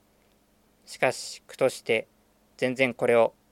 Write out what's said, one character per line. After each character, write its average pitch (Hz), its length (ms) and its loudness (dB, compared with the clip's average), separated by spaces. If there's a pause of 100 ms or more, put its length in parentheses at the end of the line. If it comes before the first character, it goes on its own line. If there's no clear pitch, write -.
(880)
し - 100 -18
か 135 140 0
し、 - 340 -14
句 - 100 -20
と 131 140 0
し - 140 -8
て、 113 240 -2 (500)
全 127 160 -2
然 123 220 0
こ 135 100 -2
れ 120 100 4
を 113 200 4 (160)